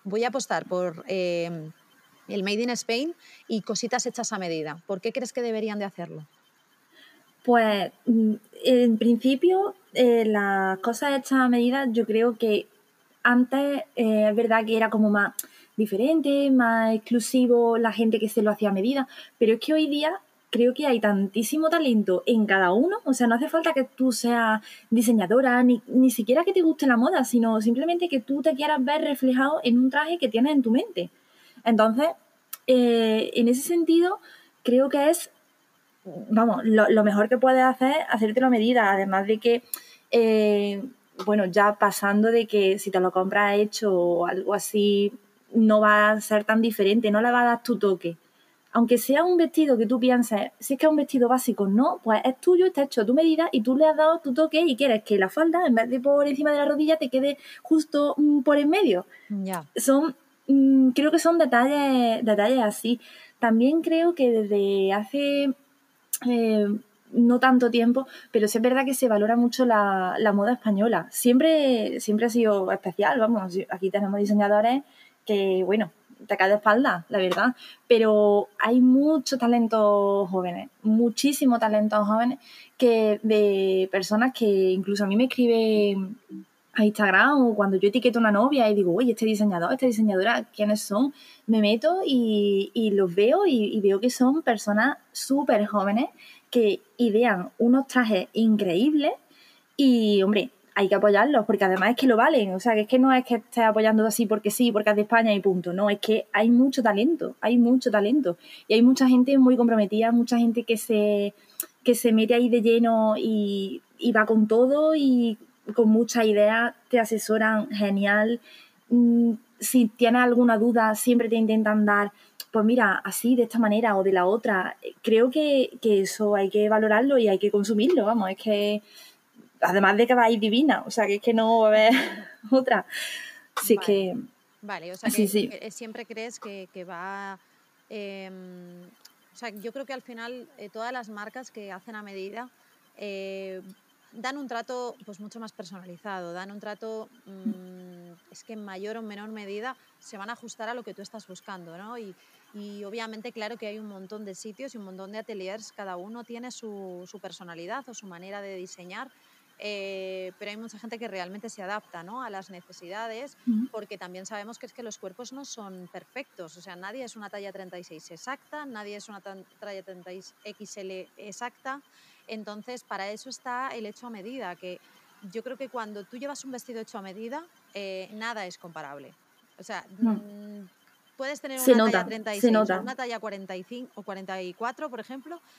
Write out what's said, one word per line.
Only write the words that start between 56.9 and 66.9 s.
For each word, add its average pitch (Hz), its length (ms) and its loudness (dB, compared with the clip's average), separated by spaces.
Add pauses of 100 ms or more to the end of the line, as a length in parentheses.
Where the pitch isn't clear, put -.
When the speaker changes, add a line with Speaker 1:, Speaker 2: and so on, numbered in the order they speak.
Speaker 2:
te 294 140 -6
quede 277 260 0 (260)
justo, 294 540 0
mm, 294 260 4
por 294 140 4
en 294 140 2
medio. 294 340 2 (240)
Speaker 1:
Ya. 190 380 -6 (100)
Speaker 2:
Son, 269 400 0 (320)
mm, 269 440 6
creo 285 180 2
que 320 80 4
son 330 180 2
detalles, 262 880 2
detalles 220 360 2
así. 226 380 -2 (400)
También 240 440 2
creo 339 320 0
que 262 180 2
desde 196 640 0
hace, 285 580 -2 (720)
eh, 226 400 2 (460)